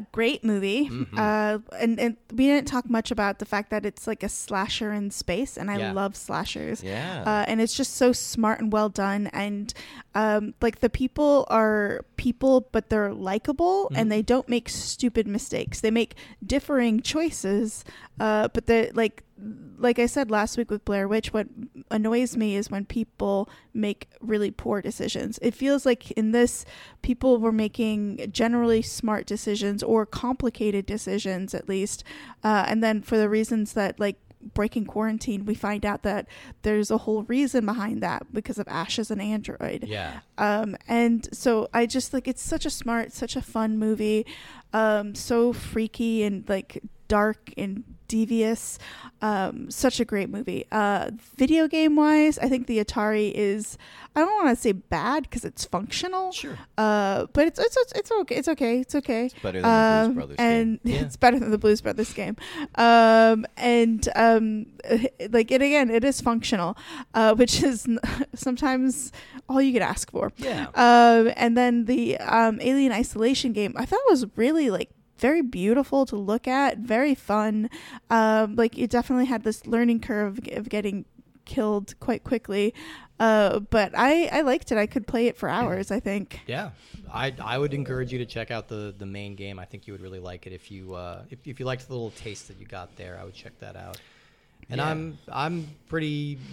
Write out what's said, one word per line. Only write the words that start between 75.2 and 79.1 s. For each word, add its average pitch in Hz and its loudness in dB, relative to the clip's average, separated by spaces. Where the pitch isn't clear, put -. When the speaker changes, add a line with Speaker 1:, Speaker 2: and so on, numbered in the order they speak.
Speaker 1:
beautiful 247 2
to - -8
look 202 -4
at, 262 0
very 247 2
fun. 214 -2
Um, 220 4
like, 233 0
it 240 0
definitely 254 0